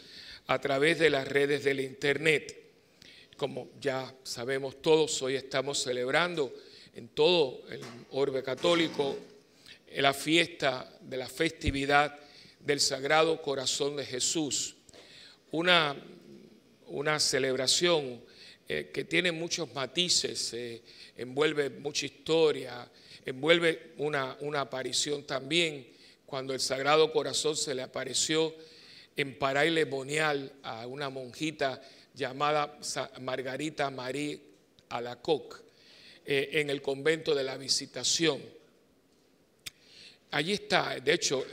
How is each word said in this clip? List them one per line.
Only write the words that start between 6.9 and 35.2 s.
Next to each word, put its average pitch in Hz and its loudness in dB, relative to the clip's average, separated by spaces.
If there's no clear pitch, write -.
en 117 -16
todo 151 4
el 120 -10
orbe 135 0
católico, 143 2
eh, - -4
la 139 6
fiesta 151 0
de 131 -10
la 123 -6
festividad 143 2
del 143 0
Sagrado 151 2
Corazón 139 -2
de 135 -4
Jesús. 127 -2
Una, 165 4
una 147 0
celebración, 131 2
eh, 76 -4
que 143 -4
tiene 175 0
muchos 160 -6
matices, 135 -2
eh, 117 -10
envuelve 143 0
mucha 143 -6
historia, 131 0
envuelve 160 2
una, 139 -2
una 143 -2
aparición 131 -4
también, 143 -2
cuando 135 -6
el 127 -4
Sagrado 147 4
Corazón 147 0
se 143 -2
le 127 -4
apareció 156 0
en 139 -4
Paray-le-Monial 143 0
a 120 -10
una 139 -8
monjita 135 -4
llamada 147 -2
Sa-, - -6
Margarita 135 -4
Marie 131 -6
Alacoque, 123 -2